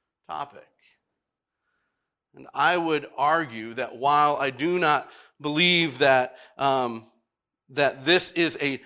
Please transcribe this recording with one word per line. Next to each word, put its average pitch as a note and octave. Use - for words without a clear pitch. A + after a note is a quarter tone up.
topic? G2+
And C#3
I D3+
would D#3+
argue C3+
that B2
while D3
I C#3
do D#3
not D3+
believe D#3
that, C3
um, B2+
that C3+
this E3+
is E3
a C#3